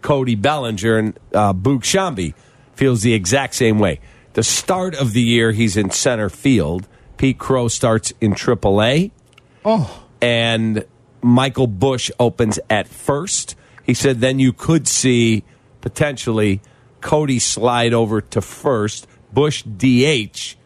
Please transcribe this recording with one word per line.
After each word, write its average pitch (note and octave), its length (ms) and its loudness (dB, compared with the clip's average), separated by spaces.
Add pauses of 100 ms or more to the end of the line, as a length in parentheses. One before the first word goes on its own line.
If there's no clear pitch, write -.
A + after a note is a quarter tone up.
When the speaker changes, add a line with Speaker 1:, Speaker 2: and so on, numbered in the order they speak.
Speaker 1:
Cody C3+ 320 0
Bellinger, A2+ 640 -2
and, G#2+ 200 -4 (160)
uh, G2+ 180 2
Boog A#2 300 0
Shambi C3+ 520 -2 (400)
feels B2+ 280 2
the A#2+ 120 2
exact A#2+ 400 -2
same A2 240 2
way. F2+ 220 0 (320)
The - 100 0
start F#3 520 -2
of C#3 180 -2
the A#2 80 2
year, A#2 320 2
he's G#2 240 0
in G2+ 140 0
center A2 400 0
field. F#2 580 0 (300)
Pete C3 200 0
Crow B2+ 300 0
starts A2+ 520 0
in G#2 140 2
triple G2+ 480 0
A. D3 280 2 (540)
Speaker 2:
Oh. G#3 400 0 (180)
Speaker 1:
And A2+ 640 0 (340)
Michael B2+ 460 4
Busch A#2+ 520 -2
opens A#2 400 0 (120)
at G#2 180 -2
first. - 680 -6 (280)
He - 80 0
said B2+ 280 0
then C3 180 0
you C3 160 4
could D#3+ 340 0
see A#2 560 2 (380)
potentially A2 800 -2 (400)
Cody D3 360 0
slide A#2 540 0
over A2 300 0
to - 180 -4
first, - 680 -4 (280)
Busch D3 300 0
D B2 420 2
H B2 600 -4